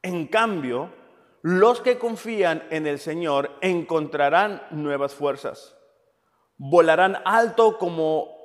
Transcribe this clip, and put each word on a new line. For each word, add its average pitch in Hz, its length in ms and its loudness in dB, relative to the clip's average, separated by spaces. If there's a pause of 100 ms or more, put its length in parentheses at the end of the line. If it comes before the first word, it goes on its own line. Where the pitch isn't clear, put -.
En 175 280 -6
cambio, 175 640 -2 (480)
los 196 400 4
que 247 160 0
confían 208 720 -2
en 156 160 -4
el 143 140 -4
Señor 156 500 -4 (100)
encontrarán 165 1080 0
nuevas 143 440 -4
fuerzas. - 640 -6 (880)
Volarán 170 640 4
alto 220 540 2
como 160 680 -4